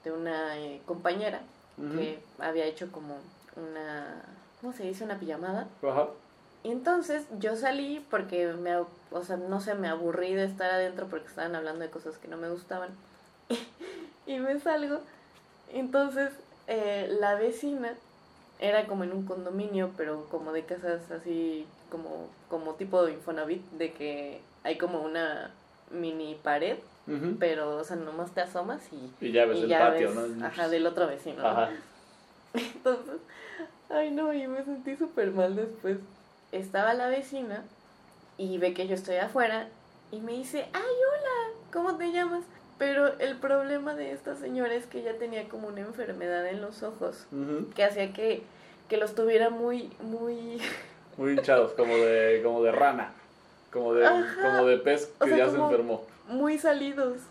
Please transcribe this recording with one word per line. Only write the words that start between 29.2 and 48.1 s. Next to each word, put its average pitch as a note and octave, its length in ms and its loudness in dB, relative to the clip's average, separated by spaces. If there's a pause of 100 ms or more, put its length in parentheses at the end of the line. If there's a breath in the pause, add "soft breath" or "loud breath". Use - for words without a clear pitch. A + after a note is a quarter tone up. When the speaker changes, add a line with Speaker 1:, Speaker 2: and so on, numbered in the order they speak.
Speaker 2:
Y A2+ 60 -2
ya A#2 140 8
ves A2 120 2
Speaker 1:
y - 40 2
Speaker 2:
el - 60 2
Speaker 1:
ya E3 100 6 (100)
Speaker 2:
patio, D#3+ 260 4
Speaker 1:
ves, A#2 220 -2
Speaker 2:
¿no? A2+ 100 -4
Speaker 1:
ajá, E3 220 -2
del E3 180 2
otro E3+ 220 2
vecino, C#3 340 -6
¿no? A2+ 60 4
Speaker 2:
Ajá. A2 220 4 (440)
Speaker 1:
<laughs> - 400 -20
Entonces, B3+ 600 -2 (720 loud breath)
ay, D4+ 220 0
no, D4+ 220 0
y C#4 140 -2
me C4 180 -4
sentí C#4 320 -6
súper B3 360 0
mal F#3+ 240 2
después. G3 420 -2 (540)
Estaba G3 420 2
la B3 140 0
vecina B3+ 560 -4 (720)
y F#3 200 -4
ve F3+ 160 4
que F#3 120 -2
yo F#3+ 80 0
estoy F#3 220 -2
afuera A3 520 2 (420)
y G#3+ 100 -10
me A3+ 120 -8
dice, C4 400 -4
"Ay, F#4+ 100 -2
hola, B4+ 720 2 (180)
¿cómo E4+ 240 0
te E4+ 160 -2
llamas?". F4 320 0 (340 loud breath)
Pero C#4 400 4
el C4+ 180 0
problema C#4 580 0
de C#4 180 -6
esta C#4 240 -8
señora B3+ 380 -2
es A#3+ 120 -4
que A#3+ 140 -8
ella A3+ 180 -4
tenía A3+ 320 -6
como A3 180 -8
una G3+ 140 -8
enfermedad F3+ 640 -4
en G3 160 -4
los A3 200 -8
ojos, G#3 480 -6
Speaker 2:
Ujú. C#3+ 440 -4
Speaker 1:
que G3+ 100 4
hacía G3+ 300 2